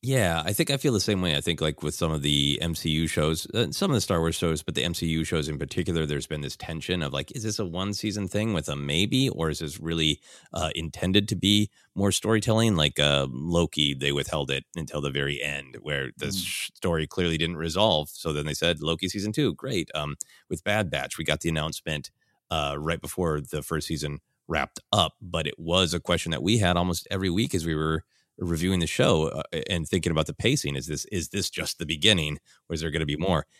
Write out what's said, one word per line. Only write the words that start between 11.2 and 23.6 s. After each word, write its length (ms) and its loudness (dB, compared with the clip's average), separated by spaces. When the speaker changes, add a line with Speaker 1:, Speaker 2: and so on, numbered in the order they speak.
Speaker 1:
to 60 0
be 360 4
more 160 2
storytelling? 640 2
Like, 240 2
uh, 320 4
Loki, 640 2
they 160 0
withheld 400 -2
it 140 -4
until 260 -6
the 80 -2
very 320 -2
end, 400 -8
where 340 -4
the 120 -6
Speaker 2:
Mm. 180 -4
Speaker 1:
sh-, 300 -6
story 320 0
clearly 320 0
didn't 180 -2
resolve. 520 2
So 220 -4
then 140 -2
they 80 -2
said, 260 2
"Loki 300 -2
season 220 -4
two, 240 0
great." 400 -4
Um, 200 -4
with 160 -8
Bad 280 0
Batch, 260 -4
we 60 -6
got 180 0
the 80 0
announcement, 640 -4
uh, 260 -2
right 240 -2
before 400 -2
the 220 -6